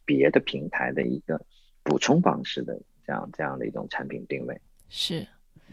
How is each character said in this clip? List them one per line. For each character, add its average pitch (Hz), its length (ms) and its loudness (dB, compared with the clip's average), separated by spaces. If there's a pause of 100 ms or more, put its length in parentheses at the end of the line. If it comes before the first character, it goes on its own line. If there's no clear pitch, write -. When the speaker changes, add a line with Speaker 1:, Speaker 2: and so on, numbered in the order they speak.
Speaker 1:
别 - 260 6
的 - 100 6
平 - 300 -6
台 64 220 -2
的 67 100 0
一 62 180 0
个 78 240 -4 (380)
补 76 160 2
充 160 240 6
方 65 220 4
式 - 180 -6
的 - 180 -6 (240)
这 - 80 -4
样， - 200 -4
这 - 100 -6
样 139 160 -4
的 117 80 -4
一 - 40 -4
种 - 200 -8
产 - 180 -8
品 - 180 -8
定 135 200 -6
位。 131 120 -10 (300)
Speaker 2:
是。 - 380 -6 (460)